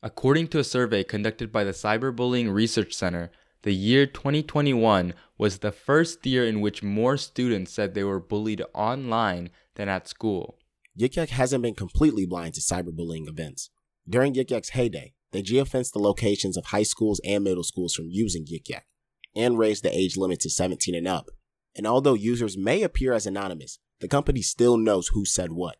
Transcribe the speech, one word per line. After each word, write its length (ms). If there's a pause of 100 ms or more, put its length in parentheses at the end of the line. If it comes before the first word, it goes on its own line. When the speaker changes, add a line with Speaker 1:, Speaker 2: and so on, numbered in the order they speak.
Speaker 1:
According 460
to 100
a 60
survey 400
conducted 480
by 100
the 100
Cyberbullying 800
Research 400
Center, 360 (340)
the 100
year 320
twenty 360
twenty-one 680 (240)
was 220
the 120
first 540
year 220
in 160
which 200
more 360
students 520
said 220
they 100
were 160
bullied 440 (100)
online 800 (240)
than 160
at 180
school. 500 (400)
Speaker 2:
Yik 180
Yak 120
hasn't 340
been 120
completely 500
blind 300
to 80
cyberbullying 680
events. 400 (400)
During 240
Yik 180
Yak's 200
heyday, 420 (200)
they 100
geofenced 500
the 60
locations 580
of 100
high 160
schools 400
and 220
middle 180
schools 300
from 160
using 380
Yik 240
Yak 160 (500)
and 220
raised 240
the 120
age 220
limit 240
to 80
seventeen 460
and 120
up. 200 (500)
And 100
although 280
users 420
may 260
appear 300
as 140
anonymous, 520 (220)
the 80
company 320
still 380
knows 300
who 180
said 260
what. 280